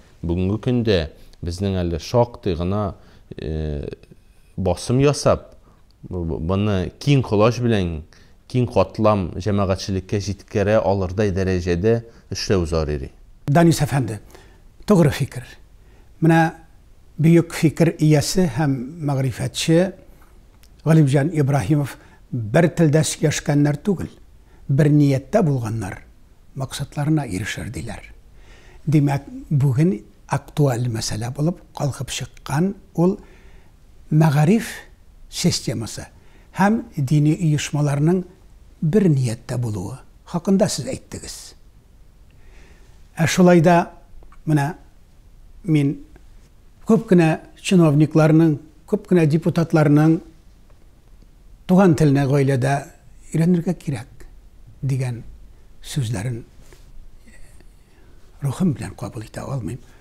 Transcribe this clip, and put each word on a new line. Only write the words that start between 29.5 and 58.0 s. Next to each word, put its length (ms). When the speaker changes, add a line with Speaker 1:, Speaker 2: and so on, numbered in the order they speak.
Speaker 2:
актуаль 640
мәсьәлә 440
булып 280
калкып 400
чыккан 600
ул 240
мәгариф 640
системасы 840
һәм 280
дини 420
оешмаларның 880
бер 320
нияттә 500
булуы 380
хакында 480
сез 180
әйттегез. 500
Ә 120
шулай 340
да 320
менә 320
мин 340
күп 220
кенә 200
чиновникларның, 1000
күп 260
кенә 180
депутатларның 920
туган 300
телне 320
гаиләдә 480
өйрәнергә 420
кирәк 520
дигән 460
сүзләрен 600